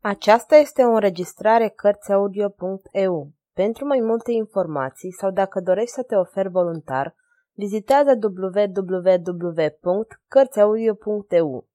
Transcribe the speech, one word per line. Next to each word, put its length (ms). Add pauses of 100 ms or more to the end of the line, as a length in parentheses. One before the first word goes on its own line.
Aceasta 560
este 260
o 100
înregistrare 760
Cărțiaudio 800
punct 420
E 180
U. 240 (200)
Pentru 340
mai 140
multe 320
informații 800
sau 180
dacă 300
dorești 340
să 80
te 120
oferi 340
voluntar, 680 (380)
vizitează 720
W 380 (260)
W 220 (340)
W 280 (100)
punct 480
cărțiaudio 680
punct 380
E 80
U. 340